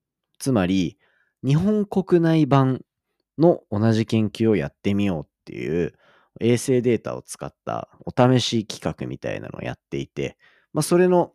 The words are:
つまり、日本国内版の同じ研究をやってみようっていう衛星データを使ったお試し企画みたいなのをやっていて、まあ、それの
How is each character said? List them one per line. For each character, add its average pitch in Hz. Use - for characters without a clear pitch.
つ 135
ま 101
り、 92
日 139
本 202
国 180
内 160
版 131
の 170
同 110
じ 110
研 110
究 110
を 107
や 71
っ -
て 101
み 101
よ 85
う -
っ -
て -
い 78
う -
衛 117
星 123
デ 117
ー -
タ 62
を 64
使 -
っ 69
た 57
お -
試 127
し 113
企 -
画 64
み 64
た 55
い 50
な 52
の -
を -
や 60
っ -
て 71
い 69
て、 -
ま 151
あ、 -
そ 175
れ 180
の 180